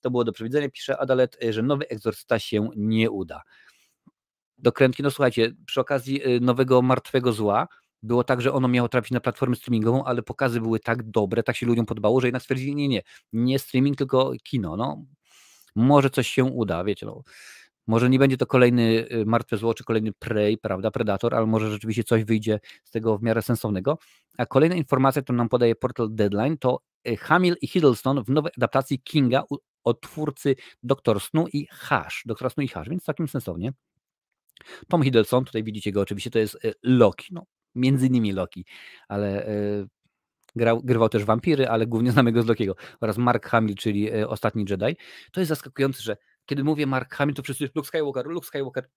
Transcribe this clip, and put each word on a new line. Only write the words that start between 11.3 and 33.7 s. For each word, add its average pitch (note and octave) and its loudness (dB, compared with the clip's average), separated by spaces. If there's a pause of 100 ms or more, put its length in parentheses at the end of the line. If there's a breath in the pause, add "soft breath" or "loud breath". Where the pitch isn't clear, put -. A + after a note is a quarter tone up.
tak A#2 -2
się - -4
ludziom A#2 2
podobało, A2 0
że B2+ 0
jednak B2 -4
stwierdzili, C3+ -4
nie, D3 -2
nie, B2 0 (320 loud breath)
nie B2+ 0
streaming, C3+ 0
tylko C3 0 (100)
kino, F#2 -4
no. C#3+ -6 (680 soft breath)
Może C3+ 6
coś - -2
się - 2
uda, B2 -2
wiecie, G2+ -6
no. - -14 (640 loud breath)
Może A#2 4
nie C3 4
będzie C3+ 4
to - 0
kolejny, A#2+ 4
y, A2+ -2
Martwe A2+ 0
Zło A2+ 0
czy - -8
kolejny A2 -2
Prey, G#2+ 0
prawda, G2+ -4
Predator, A2+ -2
ale A2+ 2
może A2 0
rzeczywiście A2 -4
coś A2 2
wyjdzie G#2+ 0 (240 loud breath)
z - -20
tego A2 0
w G#2 -6
miarę A2+ 0
sensownego. G#2+ -2 (400 soft breath)
A A#2+ -2
kolejna E3 4
informacja, C3+ 2
którą B2+ -2
nam A#2+ 0
podaje A#2+ 2
portal A#2+ -4
Deadline, G#2+ 0
to, B2+ -2 (280)
y, A#2 -4
Hamill F3 2
i D3 -8
Hiddleston C3+ 2
w G2 -12
nowej D3 0
adaptacji B2+ -2
Kinga C3+ 0
u-, C#3+ -6 (260)
od A#2 0
twórcy C#3+ -4 (280 loud breath)
Doktor A#2+ 0
Snu - -2
i D3 -4
Hush. - -6
Doktora A#2 -6
Snu C#3+ -6
i C3+ -4
Hush, F#2+ -10
więc F3 -6
całkiem D#3+ -6
sensownie. G#2 -6 (1120 loud breath)